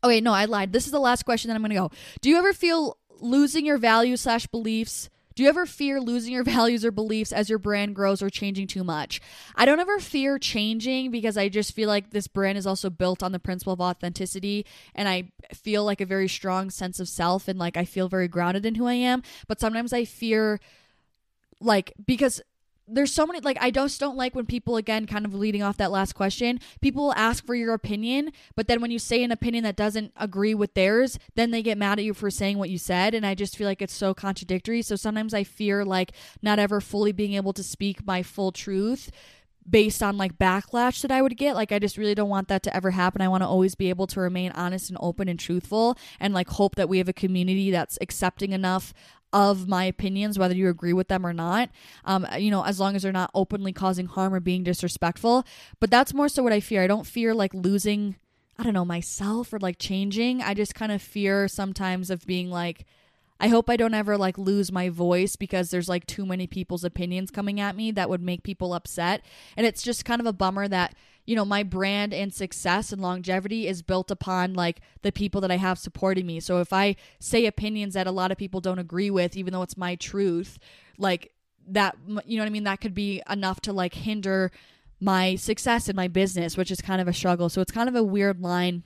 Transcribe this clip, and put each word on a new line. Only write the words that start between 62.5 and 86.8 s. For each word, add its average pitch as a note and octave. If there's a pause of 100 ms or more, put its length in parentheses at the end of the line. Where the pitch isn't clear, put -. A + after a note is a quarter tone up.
I G#3
hope A#3
I A#3+
don't A3+
ever, G#3
like, F#3+
lose F#3+
my F3+
voice F3
because F#3
there's, F3+
like, F3
too -
many F#3
people's F3+
opinions F3+
coming G3+
at G3+
me A3
that G3
would F3+
make F3+
people F3+
upset. F3 (320)
And A3
it's A3
just A#3+
kind A#3
of A#3
a A3
bummer G3
that, F#3 (320)
you A3+
know, G#3+
my G3+
brand G3
and G3
success F#3+
and G3
longevity F#3
is F3+
built F#3
upon, F#3
like, E3+ (200)
the G3+
people G3+
that F#3+
I F3+
have F#3
supporting F#3
me. E3
So F3+
if F3
I G3 (240)
say A#3
opinions G#3
that F#3+
a F#3
lot F#3
of F#3
people F#3+
don't F#3
agree F3+
with, F3+
even F#3
though F#3
it's -
my F3+
truth, F#3 (400)
like, F3+ (360)
that, F#3+ (120)
m-, G#3
you A3+
know A3
what G#3+
I G#3+
mean? G#3+
That G3
could G#3
be G3+
enough F#3+
to, G#3
like, F3+
hinder F#3+ (480)
my F#3
success A3+
in G3
my F#3
business, F3+
which F3+
is F#3
kind F#3